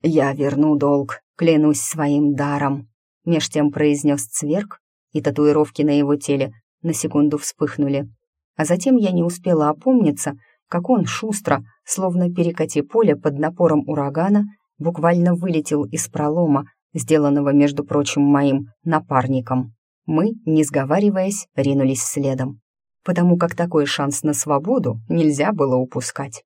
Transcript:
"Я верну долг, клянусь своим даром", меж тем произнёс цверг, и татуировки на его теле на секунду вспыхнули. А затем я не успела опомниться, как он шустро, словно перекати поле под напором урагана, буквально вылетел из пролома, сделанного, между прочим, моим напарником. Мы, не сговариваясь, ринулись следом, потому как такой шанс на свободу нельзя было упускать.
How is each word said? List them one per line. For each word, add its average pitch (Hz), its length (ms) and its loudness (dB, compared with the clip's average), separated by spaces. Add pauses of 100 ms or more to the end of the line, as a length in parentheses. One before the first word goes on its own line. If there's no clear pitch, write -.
"Я 151 320 2
верну 143 420 0
долг, 143 460 0 (140)
клянусь 151 460 2
своим 147 540 0
даром", 143 520 -4 (380)
меж 165 240 0
тем 147 220 0
произнёс 147 540 0
цверг, 185 540 -6 (320)
и 151 100 -4
татуировки 147 600 2
на 147 160 2
его 143 180 2
теле 139 360 -2 (300)
на 165 120 -2
секунду 147 440 0
вспыхнули. 143 720 -4 (480)
А 156 100 -2
затем 180 320 2
я 202 140 2
не 175 120 0
успела 170 460 0
опомниться, 151 640 0 (360)
как 175 200 -4
он 226 160 2
шустро, 170 580 -4 (200)
словно 180 500 -2
перекати 170 480 -2
поле 208 340 2
под 143 240 -4
напором 160 480 2
урагана, 160 580 0 (320)
буквально 170 560 2
вылетел 160 520 -2
из 143 220 -8
пролома, 147 580 0 (280)
сделанного, 143 560 2
между 143 340 2
прочим, 143 380 -2
моим 143 460 2 (160)
напарником. 131 880 -2 (320)
Мы, 165 280 0 (120)
не 156 180 2
сговариваясь, 185 920 0
ринулись 139 480 0
следом, 135 580 -4 (420)
потому 175 340 2
как 170 180 -2
такой 170 300 0
шанс 143 380 -4
на 151 100 0
свободу 147 680 -2 (100)
нельзя 156 420 2
было 139 240 0
упускать. 127 720 -6